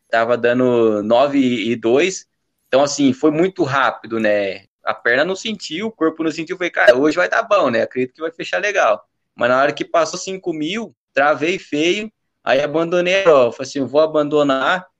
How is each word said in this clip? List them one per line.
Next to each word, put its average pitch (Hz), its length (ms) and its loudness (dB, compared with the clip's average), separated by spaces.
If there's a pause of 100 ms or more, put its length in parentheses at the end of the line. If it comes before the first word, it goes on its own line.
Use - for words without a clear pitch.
(100)
tava 117 260 2
dando 120 640 2
nove 127 380 2
e 120 380 0
dois. 131 500 0 (400)
Então, 135 160 2
assim, 139 300 2
foi 156 180 0
muito 175 320 0
rápido, 123 560 -2
né? 101 460 0 (200)
A - 80 -4
perna 127 320 0
não 190 120 -4
sentiu, 202 500 -8
o 220 60 -8
corpo 160 320 -2
não 156 80 -2
sentiu. 165 240 -8
Falei, 175 140 -4
cara, - 260 4
hoje 147 200 2
vai 180 120 0
dar 226 160 0
bom, 175 260 2
né? 113 120 0
Acredito 127 320 -4
que - 60 -20
vai 160 120 -6
fechar 180 280 -6
legal. 180 480 0 (240)
Mas 120 160 -2
na 127 120 2
hora 147 120 2
que 147 120 -8
passou 165 340 -2
cinco 190 340 -8
mil, 160 400 -6 (200)
travei 147 440 0
feio, 180 540 -4 (320)
aí 127 180 2
abandonei 170 600 0
a - 20 -2
prova. 135 300 4
Falei 131 160 -12
assim, 143 100 -8
eu 135 80 -2
vou 135 140 0
abandonar 151 880 0 (120)